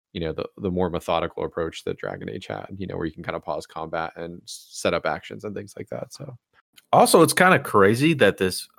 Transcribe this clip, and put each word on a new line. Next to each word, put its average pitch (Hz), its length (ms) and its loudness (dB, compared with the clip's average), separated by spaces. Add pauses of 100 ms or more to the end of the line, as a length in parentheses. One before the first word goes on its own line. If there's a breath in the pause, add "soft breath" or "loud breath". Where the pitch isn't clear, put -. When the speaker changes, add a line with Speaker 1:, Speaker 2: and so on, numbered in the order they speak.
(120)
Speaker 1:
you 95 80 -10
know, 80 140 -4
the, - 100 -8 (140)
the 98 140 -4
more 90 180 0
methodical 85 560 -2
approach 80 380 -8
that 92 140 -6
Dragon 95 320 -10
Age - 180 -12
had, - 180 -10 (100)
you 95 120 -10
know, 92 100 -8
where 87 80 -4
you 80 80 -6
can 87 100 -16
kinda 82 160 -6
pause 82 280 -6
combat 82 480 -6
and 85 260 -12
s-, - 300 -20
set 90 240 -2
up 82 100 -4
actions 95 380 -6
and 104 120 -10
things 104 220 -12
like 107 120 -14
that. - 220 -10
So 131 240 -16 (560)
Speaker 2:
Also, 202 300 6
it's 151 120 6
kinda 180 260 6
crazy 117 560 4
that 104 220 4
this, 92 300 -2 (120)